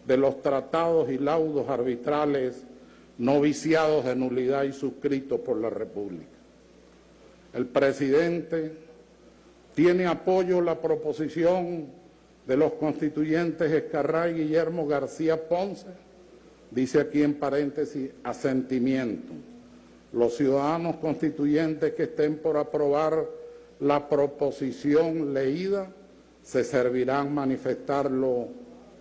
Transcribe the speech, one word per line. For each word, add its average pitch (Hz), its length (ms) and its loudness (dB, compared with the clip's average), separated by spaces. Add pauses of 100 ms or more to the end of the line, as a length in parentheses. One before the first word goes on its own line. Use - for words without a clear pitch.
de 127 100 4
los 135 240 2
tratados 160 720 2
y 131 60 -2
laudos 147 520 0
arbitrales 131 920 0 (540)
no 135 240 4
viciados 151 640 2
de 127 100 0
nulidad 127 480 0
y 139 80 -2
suscritos 135 680 -4
por 123 160 -2
la 110 120 -2
República. 98 680 -8 (1160)
El 123 140 -2
presidente 151 1040 2 (1040)
tiene 175 320 4
apoyo 180 540 2
la 165 200 0
proposición 160 1200 -2 (440)
de 131 120 2
los 156 160 4
constituyentes 156 1000 0
Escarrá 160 580 0
y 170 40 -4
Guillermo 160 520 0
García 156 640 -2
Ponce", 180 400 -2 (800)
dice 127 300 2
aquí 147 240 2
en 147 120 2
paréntesis, 143 760 -4 (100)
"asentimiento. 127 1080 -2 (800)
Los 117 240 2
ciudadanos 147 640 0
constituyentes 151 960 0
que 170 100 -2
estén 151 360 0
por 156 180 0
aprobar 151 680 2 (540)
la 143 300 2
proposición 143 1200 0
leída 185 560 -2 (540)
se 123 220 0
servirán 127 680 0
manifestarlo 131 1160 -2 (520)